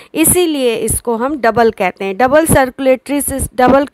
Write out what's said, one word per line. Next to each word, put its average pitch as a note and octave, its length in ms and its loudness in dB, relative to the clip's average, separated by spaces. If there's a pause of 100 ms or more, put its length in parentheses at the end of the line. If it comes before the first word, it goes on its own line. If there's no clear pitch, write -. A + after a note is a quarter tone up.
(140)
इसीलिए D4 600 0
इसको A3+ 420 -4
हम C4+ 200 -4
double A3+ 340 2
कहते F#3+ 340 -4
हैं। G3 120 -6
Double C4+ 300 2
circulatory C4+ 760 0
सिस-, C4 340 -6
double C4 400 2